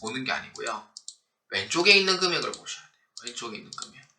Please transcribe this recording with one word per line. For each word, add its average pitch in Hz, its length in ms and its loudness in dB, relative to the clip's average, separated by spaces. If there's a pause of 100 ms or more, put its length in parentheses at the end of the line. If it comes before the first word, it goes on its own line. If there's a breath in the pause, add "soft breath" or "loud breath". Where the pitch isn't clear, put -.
보는 123 240 -6
게 104 80 -2
아니고요, - 560 -8 (640)
왼쪽에 156 420 4
있는 190 240 6
금액을 175 340 0
보셔야 - 320 -12
돼요. - 140 -20 (280)
왼쪽에 117 340 -8
있는 71 120 -16
금액. - 240 -12 (240)